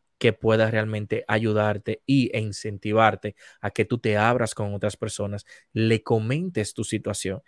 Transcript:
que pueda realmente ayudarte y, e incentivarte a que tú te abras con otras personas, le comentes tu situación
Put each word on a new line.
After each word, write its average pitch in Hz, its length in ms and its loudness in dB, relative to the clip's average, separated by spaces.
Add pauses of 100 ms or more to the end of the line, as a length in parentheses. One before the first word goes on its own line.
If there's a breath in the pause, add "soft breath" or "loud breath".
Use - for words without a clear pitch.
(200)
que 117 140 4
pueda 110 380 2
realmente 107 560 -2
ayudarte 107 760 0
y, 135 280 2
e 113 60 0
incentivarte 107 960 0 (260 loud breath)
a 101 100 -4
que - 120 0
tú 120 140 0
te 110 200 0
abras 117 380 2
con 104 180 -4
otras 101 220 -4
personas, 104 500 -6 (280 loud breath)
le 113 300 2
comentes 120 720 -2
tu 117 100 -6
situación 98 640 -4